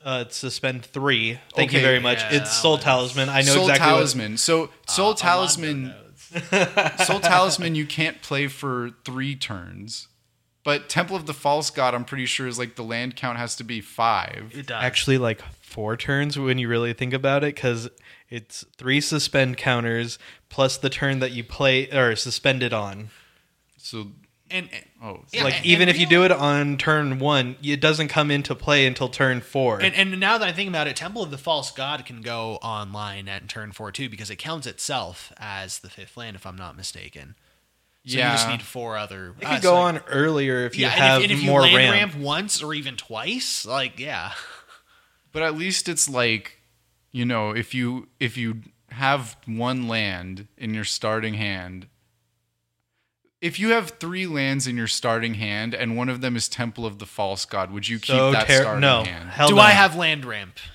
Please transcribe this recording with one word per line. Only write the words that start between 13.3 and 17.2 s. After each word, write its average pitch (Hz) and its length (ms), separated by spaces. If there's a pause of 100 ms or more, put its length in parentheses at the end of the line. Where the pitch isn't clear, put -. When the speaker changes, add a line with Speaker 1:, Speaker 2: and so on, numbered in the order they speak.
Speaker 2:
has 120 180
to 120 80
be 113 160
five. 110 720
Speaker 3:
It 135 120
does. 117 160
Speaker 1:
Actually, 127 340
like, 117 240 (220)
four 110 340
turns 143 420
when 131 200
you 120 100
really 117 240
think 127 220
about 139 300